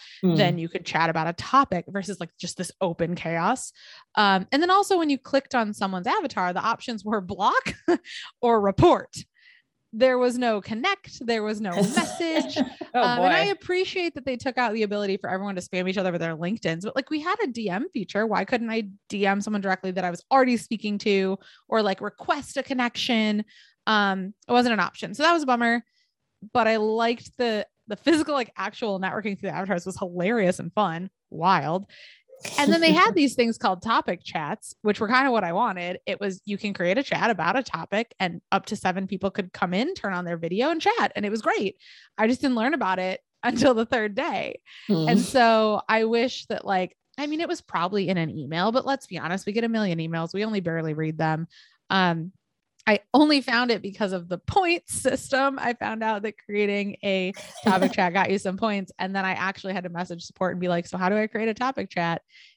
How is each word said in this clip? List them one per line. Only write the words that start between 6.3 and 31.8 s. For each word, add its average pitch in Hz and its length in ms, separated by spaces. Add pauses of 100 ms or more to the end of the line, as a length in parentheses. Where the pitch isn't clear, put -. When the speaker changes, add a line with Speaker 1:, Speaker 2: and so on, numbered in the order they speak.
Speaker 2:
the 180 80
options 226 460
were 214 160
block 208 520 (140)
<laughs> - 540
or 233 180
report. 202 560 (760)
There 254 280
was 247 180
no 226 240
connect. 262 640
There 226 160
was 214 180
no 208 120
Speaker 1:
<laughs> 175 40
Speaker 2:
message. 320 840 (340)
Speaker 3:
Oh, 247 80
Speaker 2:
Um, 240 220
and 359 100
I 330 120
Speaker 3:
boy. 403 80
Speaker 2:
appreciate 359 600
that 262 100
they 254 140
took 247 220
out 233 140
the 220 100
ability 202 340
for - 140
everyone 190 240
to 180 60
spam 180 280
each 190 80
other 185 140
with 170 100
their 165 160
LinkedIns, 170 460
but, 214 120
like, 285 140
we 311 100
had 359 220
a - 60
D 220 240
M 240 200
feature. 214 360
Why 196 180
couldn't 226 240
I 226 140 (260)
D 202 160
M 196 160
someone 208 200
directly 190 280
that 185 160
I 175 60
was 170 180
already 254 280
speaking 208 420
to, 196 400 (280)
or, 226 140
like, 196 200
request 277 560
a 262 40
connection? 226 840 (440)
Um, 196 480 (120)
it - 40
wasn't 240 220
an 208 60
option. - 360
So 285 80
that 339 100
was 330 80
a 277 60
bummer, 233 360 (720)
but 226 140
I 220 100
liked 226 600
the, 220 260 (220)
the 208 80
physical, 311 400
like, 247 200
actual 196 440
networking 190 400
through 190 100
the 147 60
avatars 185 320
was 185 100
hilarious 185 640
and 165 120
fun, 185 380 (220)
wild. 170 560 (720)